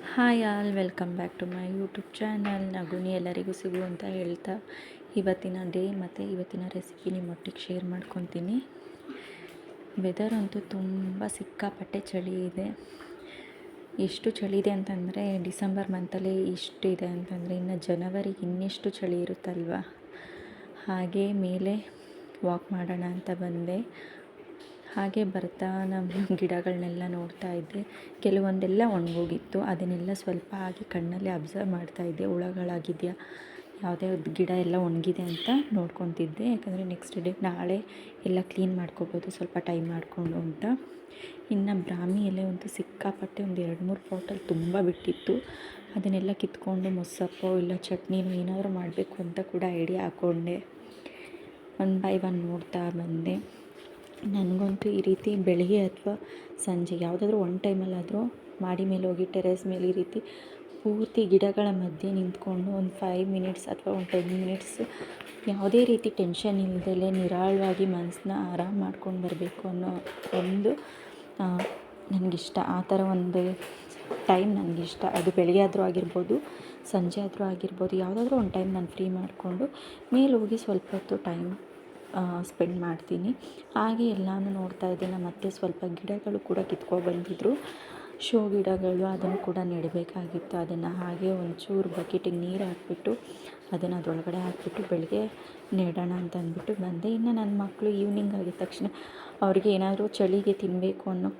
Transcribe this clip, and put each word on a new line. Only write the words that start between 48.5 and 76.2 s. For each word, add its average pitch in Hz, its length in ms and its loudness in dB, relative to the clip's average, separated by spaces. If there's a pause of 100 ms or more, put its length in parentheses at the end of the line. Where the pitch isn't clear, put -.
ಮಾಡಬೇಕು 185 540 -2
ಅಂತ 175 180 -4
ಕೂಡ 185 280 0
ಐಡಿಯಾ 180 360 0
ಹಾಕ್ಕೊಂಡೆ. 175 520 2 (1200)
ಒನ್ 190 220 4
by 190 240 4
ಒನ್ 180 200 2
ನೋಡ್ತಾ 175 440 -2
ಬಂದೆ. 170 720 -2 (640)
ನನಗಂತೂ 196 640 2
ಈ 202 100 2
ರೀತಿ 190 360 4
ಬೆಳಿಗ್ಗೆ 185 500 6
ಅಥವಾ 202 280 -2 (500)
ಸಂಜೆ 175 360 0
ಯಾವುದಾದ್ರೂ 202 380 2
ಒನ್ 185 220 2
ಟೈಮಲ್ಲಾದರೂ 190 720 0 (300)
ಮಾಡಿ 180 220 2
ಮೇಲೆ 185 220 2
ಹೋಗಿ 180 180 2
ಟೆರೇಸ್ 185 420 2
ಮೇಲೆ 185 220 2
ಈ 185 40 4
ರೀತಿ 185 280 0 (600)
ಪೂರ್ತಿ 214 440 4
ಗಿಡಗಳ 202 440 6
ಮಧ್ಯೆ 185 420 0
ನಿಂತ್ಕೊಂಡು 185 580 0
ಒಂದು 190 200 0
ಫೈವ್ 185 400 0
ಮಿನಿಟ್ಸ್ 185 380 -2
ಅಥವಾ - 260 -2
ಒಂದು 185 120 -2
ಟೆನ್ 180 340 2
ಮಿನಿಟ್ಸ್ 190 400 -2 (680)
ಯಾವುದೇ 196 360 8
ರೀತಿ 226 260 6
ಟೆನ್ಷನ್ 196 500 2
ಇಲ್ದಲೆ 185 500 2
ನಿರಾಳವಾಗಿ 190 760 4
ಮನಸ್ಸನ್ನ 175 460 0 (200)
ಆರಾಮ 185 280 0
ಮಾಡ್ಕೊಂಡು 185 420 -2
ಬರಬೇಕು 180 460 -4
ಅನ್ನೋ 180 200 -2 (500)
ಒಂದು, 196 340 4 (680)
ಆ, 180 160 2 (560)
ನನಗಿಷ್ಟ. 185 540 0
ಆ 180 140 2
ಥರ 190 200 4
ಒಂದು 180 540 2 (720)
ಟೈಮ್ 196 280 6
ನನಗಿಷ್ಟ. 170 500 -2
ಅದು 180 320 4
ಬೆಳಿಗ್ಗೆ 180 260 8
ಆದರೂ 196 200 4
ಆಗಿರ್ಬೋದು, 180 560 2 (520)